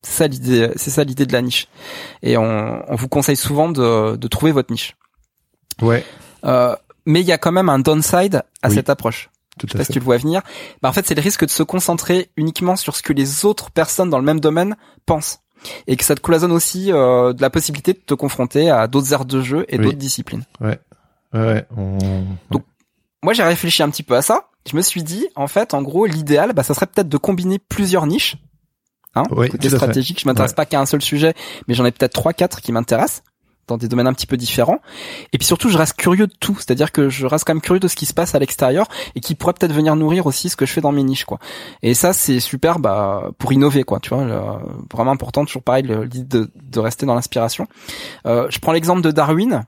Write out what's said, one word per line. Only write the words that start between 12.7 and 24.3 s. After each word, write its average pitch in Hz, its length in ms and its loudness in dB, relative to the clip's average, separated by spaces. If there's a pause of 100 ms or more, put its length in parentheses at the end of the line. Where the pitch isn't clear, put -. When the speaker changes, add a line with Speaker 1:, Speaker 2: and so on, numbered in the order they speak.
Speaker 1:
sur - 180 -6
ce - 80 -8
que - 100 -4
les 139 320 -2
autres 208 260 0
personnes 170 400 0
dans 139 80 2
le 131 60 0
même 156 160 2
domaine 170 360 0 (300)
pensent. - 340 -2 (460)
Et 131 100 2
que - 80 -2
ça 151 100 2
te - 60 -4
cloisonne 170 320 2
aussi, 185 400 0
euh, 127 400 4
de 123 80 -6
la 135 100 2
possibilité 151 440 -2
de - 40 -6
te - 160 -2
confronter 143 560 0
à 113 160 4
d'autres 135 260 0
aires 135 120 0
de 135 160 -2
jeu 135 280 -2
et 131 100 -2
Speaker 2:
Oui. 110 80 4
Speaker 1:
d'autres 139 100 2
disciplines. 131 480 -8 (160)
Speaker 2:
Ouais. 110 180 -2 (540)
Ouais, 113 80 0
ouais, 110 260 0 (100)
on, 98 220 -4 (520)
Speaker 1:
Donc, - 140 -2 (580)
moi, 269 100 2
j'ai 233 100 2
réfléchi 170 400 2
un 147 80 2
petit 151 140 -10
peu 123 100 0
à 127 80 4
ça. - 280 0 (200)